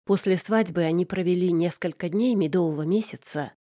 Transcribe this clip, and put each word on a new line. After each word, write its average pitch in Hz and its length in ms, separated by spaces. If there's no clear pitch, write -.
После 190 320
свадьбы 185 460
они 165 200
провели 180 480
несколько 170 560
дней 226 260
медового 160 460
месяца, 156 720